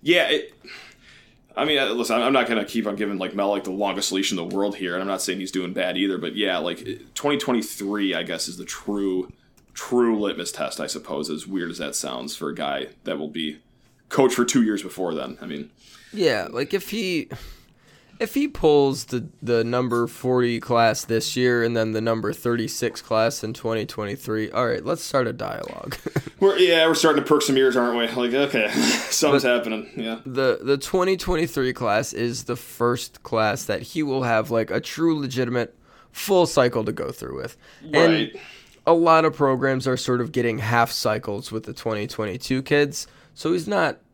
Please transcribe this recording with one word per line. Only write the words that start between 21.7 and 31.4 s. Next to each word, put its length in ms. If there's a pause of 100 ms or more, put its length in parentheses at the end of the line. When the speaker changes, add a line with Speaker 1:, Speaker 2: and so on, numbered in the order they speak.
Speaker 2:
then 160
the 100
number 320
thirty-six 680
class 420
in 120
twenty 320
twenty-three, 640
all 160
right, 180
let's 180
start 240
a 60
dialogue. 680
<laughs> 40 (320)
Speaker 1:
We're, 200
yeah, 280
we're 80
starting 300
to 20
perk 140
some 160
ears, 200
aren't 200
we? 120
Like, 260
okay, 360
<laughs> 380
something's 340
Speaker 2:
But 140
Speaker 1:
happening, 400
yeah. 300
Speaker 2:
the, 340
the 160
twenty 400
twenty-three 560